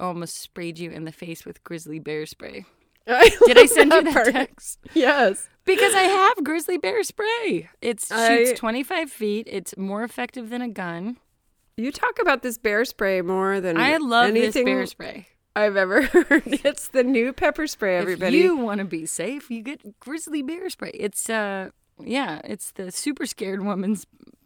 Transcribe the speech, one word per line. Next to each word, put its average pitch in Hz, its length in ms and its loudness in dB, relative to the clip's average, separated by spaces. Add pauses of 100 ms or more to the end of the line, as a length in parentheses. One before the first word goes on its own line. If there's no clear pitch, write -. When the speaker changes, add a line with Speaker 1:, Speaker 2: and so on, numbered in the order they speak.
Speaker 1:
almost 170 380 -8
sprayed 170 420 -12
you 170 100 -10
in 165 140 -12
the 160 80 -12
face 165 340 -14
with - 160 -18
grizzly 160 380 -12
bear 151 260 -8
spray. - 380 -16 (220)
Speaker 2:
<laughs> - 200 -20
I 254 240 8 (160)
Speaker 1:
Did 466 100 6
I 494 40 12
Speaker 2:
love 392 100 10
Speaker 1:
send 311 220 6
you 320 100 8
Speaker 2:
that - 40 -2
Speaker 1:
that 311 80 0
Speaker 2:
part. 247 200 4
Speaker 1:
text? - 460 -6 (140)
Speaker 2:
Yes. 254 540 2 (160)
Speaker 1:
Because 403 300 4
I 381 80 4
have 392 400 4
grizzly 320 340 -2
bear 381 280 -2
spray. 427 680 -4 (100)
It 233 200 -4
shoots - 100 -8
Speaker 2:
I 233 460 4
Speaker 1:
twenty-five 269 560 -4
feet. 214 360 -4
It's - 280 -10
more 196 260 -6
effective 247 480 -10
than 247 100 -6
a 247 80 -6
gun. 196 500 -8 (580)
Speaker 2:
You 254 160 -6
talk - 280 -4
about 294 220 2
this 240 160 -6
bear 214 260 -2
spray 190 380 -2
more 190 380 0
than 180 160 -2
Speaker 1:
I 269 220 2
love 233 360 2
this 233 80 4 (140)
Speaker 2:
anything 247 80 2
Speaker 1:
bear - 220 0
spray. - 420 -14 (260)
Speaker 2:
I've 208 220 2
ever 196 260 4
<laughs> 262 40 0
heard. 311 400 4
It's 277 420 -2
the 254 160 2
new 254 280 2
pepper 311 360 -2
spray, 190 280 0
everybody. 185 420 2
Speaker 1:
If 359 60 8
you 349 120 4
wanna 208 300 -2
be 165 200 -8
safe, 254 460 -8
you 226 100 -8
get 233 380 -14
grizzly 302 420 -8
bear 339 260 -8
spray. - 260 -10
It's, - 360 -6
uh, 202 380 -4 (320)
yeah, 220 420 -4
it's - 300 -12
the 185 180 -12
super 294 340 -6
scared 196 400 -6
woman's 196 400 -2 (420)